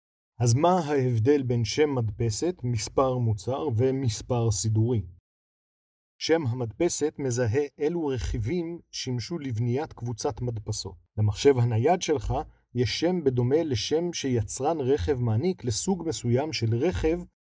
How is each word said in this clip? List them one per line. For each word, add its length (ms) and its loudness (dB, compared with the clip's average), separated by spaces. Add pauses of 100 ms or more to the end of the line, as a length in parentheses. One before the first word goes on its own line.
(400)
אז 140 4
מה 260 4
ההבדל 640 2
בין 220 0
שם 300 2
מדפסת, 680 -2
מספר 540 0
מוצר 500 -2 (100)
ומספר 760 0
סידורי? 500 0 (1160)
שם 300 0
המדפסת 720 -2
מזהה 440 0 (140)
אילו 300 -2
רכיבים 720 -4 (120)
שימשו 480 -6
לבניית 540 -4
קבוצת 480 -6
מדפסות. 540 -8 (220)
למחשב 400 4
הנייד 440 2
שלך 320 0 (420)
יש 240 -2
שם 240 0
בדומה 400 2
לשם 500 -2
שיצרן 680 -2
רכב 400 2
מעניק 420 0
לסוג 440 -2
מסוים 460 0
של 220 0
רכב, 440 0 (340)